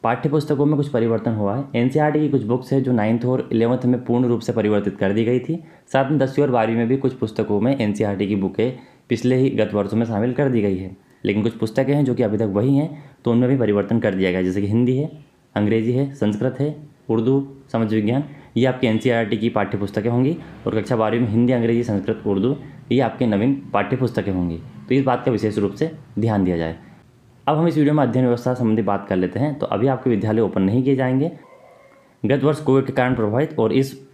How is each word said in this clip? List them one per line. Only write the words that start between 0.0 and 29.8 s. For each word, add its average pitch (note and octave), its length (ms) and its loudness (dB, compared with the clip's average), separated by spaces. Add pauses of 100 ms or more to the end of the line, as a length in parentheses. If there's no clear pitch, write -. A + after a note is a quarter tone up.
पाठ्य B2 240 0
पुस्तकों D3 380 2
में D3+ 100 4
कुछ C#3+ 120 0
परिवर्तन A2+ 440 0
हुआ G#2 240 0
है। C#3 80 -4 (100)
एनसीईआरटी D3+ 460 2
की D3+ 80 2
कुछ C3 160 2
बुक्स B2 280 -2
है C3+ 100 2
जो C3 100 0
नाइन्थ A2+ 320 0
और B2 280 -2
इलेवंथ A#2 320 2
में B2 200 2
पूर्ण B2 220 2
रूप A#2 140 2
से - 120 -4
परिवर्तित G#2 460 0
कर G2 140 0
दी A2 120 2
गई B2 160 2
थी। D#3 220 -6 (240)
साथ C3+ 240 0
में D3+ 80 2
दसवीं C#3 260 2
और C#3 60 0
बारहवीं A2+ 260 2
में A#2 120 0
भी C3 80 2
कुछ C3+ 180 -2
पुस्तकों G#2 460 -2
में C3 160 2
एनसीईआरटी G#2 500 0
की G#2 100 0
बुकें G#2+ 360 -2 (360)
पिछले B2 280 0
ही C3+ 160 2
गत G#2+ 220 0
वर्षों G2+ 220 0
में A#2 100 2
शामिल A2+ 260 -2
कर C#3 160 0
दी A#2+ 140 2
गई G2+ 140 0
है, F#2+ 200 -10 (280)
लेकिन G#2 180 0
कुछ A2 100 0
पुस्तकें A#2+ 420 -2
हैं D3 100 2
जो B2+ 100 0
कि A#2+ 80 0
अभी G#2+ 160 0
तक G#2+ 120 0
वही A#2 260 2
हैं, - 280 -4 (200)
तो A#2+ 60 2
उनमें B2 200 2
भी C#3 80 2
परिवर्तन G#2 420 2
कर G#2 140 0
दिया F#2+ 160 0
गया, F#2 120 0
जैसे F#2 180 0
कि G2+ 60 -2
हिंदी A#2+ 300 2
है, D3 140 -4 (440)
अंग्रेजी A2 380 0
है, C#3 220 0
संस्कृत G#2+ 460 -2
है, D3 140 -2 (340)
उर्दू, B2+ 380 2 (260)
समाज A2 220 0
विज्ञान, A2 300 0 (320)
ये A#2 100 4
आपके B2+ 200 0
एनसीईआरटी A2+ 500 0
की A2 120 -2
पाठ्य G2+ 300 -2
पुस्तकें G2+ 320 -2
होंगी B2+ 260 0 (300)
और - 80 -2
कक्षा A2 220 -2
बारहवीं A2 240 0
में B2 80 0
हिंदी, A#2+ 240 2
अंग्रेजी, A#2 300 2
संस्कृत, G#2 440 -2
उर्दू, G2+ 300 0 (360)
ये B2 80 4
आपके B2 260 0
नवीन A2 280 2 (180)
पाठ्य G2+ 240 0
पुस्तकें A2 360 -2
होंगी। F2 240 -2 (320)
तो B2+ 60 2
इस C#3 100 2
बात B2 200 0
का C3+ 80 2
विशेष G#2+ 260 -2
रूप G2+ 160 0
से D#3+ 160 -2 (280)
ध्यान G#2 260 2
दिया F2+ 120 0
जाए। E2 200 -4 (680)
अब D3 100 2
हम E3 120 2
इस D3+ 80 0
वीडियो D3+ 180 4
में D3+ 80 4
अध्ययन B2+ 240 2
व्यवस्था A#2+ 280 0
संबंधी A2+ 280 0
बात G2 260 -2
कर F#2+ 80 0
लेते F#2 240 -2
हैं। C#3+ 180 -2
तो - 80 -2
अभी G2+ 200 0